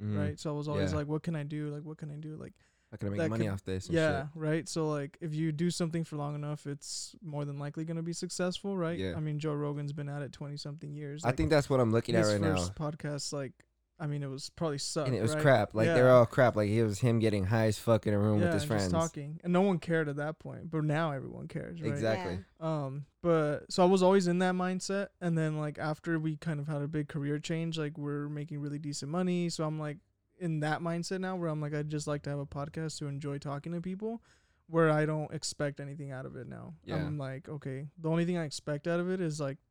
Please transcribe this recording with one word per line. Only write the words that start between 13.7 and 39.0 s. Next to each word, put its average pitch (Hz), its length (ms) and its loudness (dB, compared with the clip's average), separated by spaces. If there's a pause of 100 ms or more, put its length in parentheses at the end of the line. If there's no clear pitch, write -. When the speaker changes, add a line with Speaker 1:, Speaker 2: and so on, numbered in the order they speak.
Speaker 2:
I 160 60 -6
mean, 147 160 -2
it 139 80 -4
was 135 220 -10
probably 156 260 -2
sucked, 147 300 -2
Speaker 1:
And 123 100 2
it 98 60 2
was 117 100 2
Speaker 2:
right? 151 80 0
Speaker 1:
crap. 127 320 6
Like, 110 140 4
they 165 80 4
Speaker 2:
Yeah. 127 80 8
Speaker 1:
were 127 80 10
all 120 160 10
crap. 120 280 6
Like, 107 140 4
it 113 140 4
was 104 160 2
him 117 180 4
getting 104 280 4
high 110 200 4
as 110 140 2
fuck 113 260 4
in 107 80 4
a 104 60 4
room 104 160 6
with 104 140 4
Speaker 2:
Yeah, - 40 2
Speaker 1:
his 98 80 2
Speaker 2:
and 147 100 -4
just 101 200 2
Speaker 1:
friends. - 20 2
Speaker 2:
talking. 160 500 -2
And 180 80 -2
no 175 100 6
one 190 180 4
cared 160 280 0
at 143 100 -4
that 147 200 -4
point, 131 320 -12
but 160 140 0
now 151 300 2
everyone 127 340 -8
cares, 165 340 -8
right? 127 80 -2
Speaker 1:
Exactly. 92 560 -2 (160)
Speaker 3:
Yeah. 156 240 -2
Speaker 2:
Um, 139 220 -8 (160)
but, 156 380 2 (100)
so - 100 2
I 180 60 10
was 185 160 6
always 185 240 8
in 175 100 2
that 185 160 2
mindset, 185 540 -2 (120)
and 170 160 0
then, 156 220 0
like, 151 220 -4
after 156 400 -2
we 156 180 -2
kind 151 220 -4
of 143 80 -6
had 147 160 -4
a 143 40 -4
big 151 200 -2
career 143 320 -4
change, 165 400 -4
like, 151 180 -4
we're 147 320 -4
making 147 320 -8
really 147 160 -4
decent 143 340 -6
money, 175 380 0
so 160 160 -4
I'm, 156 140 -4
like, 151 180 -6 (400)
in 165 220 -2
that 151 220 0
mindset 170 380 -2
now 185 160 -4
where 170 140 -2
I'm 156 100 -2
like, 147 140 -4
"I'd 151 160 -2
just 151 160 -2
like 147 160 -2
to - 80 -6
have 143 80 -2
a 143 80 -6
podcast 151 540 -8
to 151 80 -6
enjoy 143 320 -6
talking 147 340 -6
to 170 80 -4
people 202 400 -6 (460)
where 165 240 6
I 151 160 4
don't 156 260 -2
expect 147 460 -4
anything 143 320 -10
out 131 160 -8
of 131 80 -12
it 127 120 -10
now." 123 360 -14
Speaker 1:
Yeah. - 140 -6
Speaker 2:
I'm 151 200 -2
like, 135 320 -8
"Okay, 139 380 -8 (100)
the 160 140 -4
only 170 140 4
thing 175 120 0
I 170 80 -2
expect 147 420 -8
out 170 120 0
of 175 100 -2